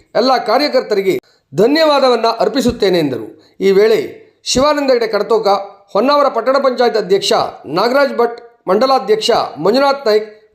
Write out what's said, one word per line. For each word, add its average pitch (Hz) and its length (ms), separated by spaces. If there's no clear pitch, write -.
ಎಲ್ಲ 247 220
ಕಾರ್ಯಕರ್ತರಿಗೆ 214 800
ಧನ್ಯವಾದವನ್ನ 262 720
ಅರ್ಪಿಸುತ್ತೇನೆ 214 720
ಎಂದರು. 127 640
ಈ 190 100
ವೇಳೆ 202 300
ಶಿವಾನಂದ 285 460
ಹೆಗಡೆ 233 160
ಕಡತೋಕ, 208 420
ಹೊನ್ನಾವರ 277 360
ಪಟ್ಟಣ 240 300
ಪಂಚಾಯತ್ 247 380
ಅಧ್ಯಕ್ಷ 196 360
ನಾಗರಾಜ್ 240 500
ಭಟ್, - 520
ಮಂಡಲಾಧ್ಯಕ್ಷ 214 600
ಮಂಜುನಾಥ್ 269 480
ನಾಯ್ಕ್, 214 480